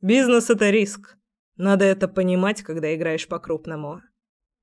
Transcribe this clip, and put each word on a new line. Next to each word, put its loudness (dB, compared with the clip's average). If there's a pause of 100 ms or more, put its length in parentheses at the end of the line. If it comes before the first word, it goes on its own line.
Бизнес — 2
это 2
риск. -2 (380)
Надо 2
это 2
понимать, 0
когда -4
играешь -4
по-крупному. -8 (600)